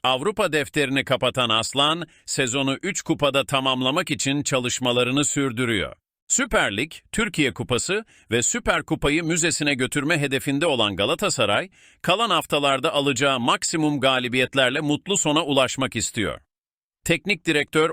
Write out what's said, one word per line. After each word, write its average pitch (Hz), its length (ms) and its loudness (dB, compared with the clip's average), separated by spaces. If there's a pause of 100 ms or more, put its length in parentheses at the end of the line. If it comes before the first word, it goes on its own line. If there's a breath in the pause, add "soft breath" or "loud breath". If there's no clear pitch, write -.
Avrupa 160 480 0
defterini 139 520 0
kapatan 117 440 0
Aslan, 143 580 0 (200 soft breath)
sezonu 135 560 -2
üç 190 200 -4
kupada 143 440 0
tamamlamak 131 640 0
için 139 320 -2
çalışmalarını 123 800 0
sürdürüyor. 117 720 -2 (360)
Süper 180 440 2
Lig, 139 160 -4 (200)
Türkiye 156 420 0
Kupası 127 500 -2 (260 soft breath)
ve 117 120 2
Süper 190 400 0
Kupayı 156 420 0
müzesine 156 500 0
götürme 139 440 0
hedefinde 143 480 0
olan 110 300 2
Galatasaray, 127 720 0 (340 soft breath)
kalan 202 280 0
haftalarda 147 600 2
alacağı 139 480 0
maksimum 151 600 0
galibiyetlerle 127 800 2
mutlu 147 360 -2
sona 156 280 0
ulaşmak 135 520 0
istiyor. 98 440 -4 (640)
Teknik 170 420 -2
direktör 156 460 2